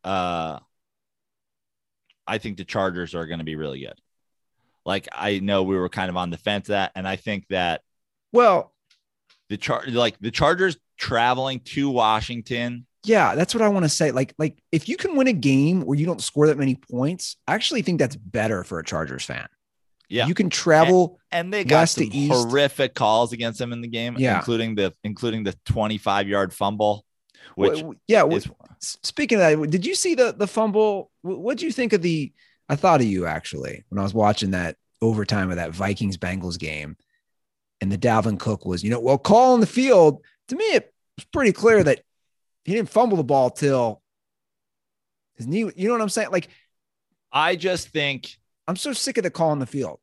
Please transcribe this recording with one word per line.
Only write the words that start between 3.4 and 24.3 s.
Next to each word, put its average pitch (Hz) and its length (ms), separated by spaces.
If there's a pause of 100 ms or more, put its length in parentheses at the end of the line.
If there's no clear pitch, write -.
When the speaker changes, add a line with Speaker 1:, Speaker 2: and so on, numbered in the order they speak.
Speaker 1:
be 78 120
really 69 240
good. - 200 (840)
Like, 95 260
I 98 280
know 98 240
we 95 120
were 90 120
kind 92 200
of 90 80
on 90 140
the 82 80
fence 104 300
that, 98 260
and 92 120
I 95 100
think 101 340
that 87 320 (500)
Speaker 2:
Well, 226 400 (760)
Speaker 1:
the 104 100
Char-, 120 300
like, 117 320
the 110 100
Chargers 175 480 (180)
traveling 127 640
to 139 300
Washington. 120 960 (180)
Speaker 2:
Yeah, 202 300
that's 170 200
what 226 60
I 214 80
wanna 180 220
say. 151 200
Like, 131 280
like, 156 240 (100)
if 165 160
you 349 80
can 381 180
win 262 120
a 247 80
game 139 480
where 143 160
you 156 80
don't - 160
score 147 240
that 147 120
many 135 180
points, 139 600 (100)
I 151 80
actually 226 280
think 175 160
that's 143 180
better 107 480
for 85 140
a 80 60
Chargers 69 420
fan. 62 200 (640)
Speaker 1:
Yeah. 117 180
Speaker 2:
You 175 80
can 185 160
travel 170 680 (140)
Speaker 1:
And, 170 140
and 190 60
they 202 120
got 156 160
Speaker 2:
west 165 140
Speaker 1:
some 110 160
Speaker 2:
to 127 60
east. 143 160
Speaker 1:
horrific 131 600
calls 113 380
against 117 260
them 120 140
in 120 80
the 117 80
game, 117 300
Speaker 2:
Yeah. 123 180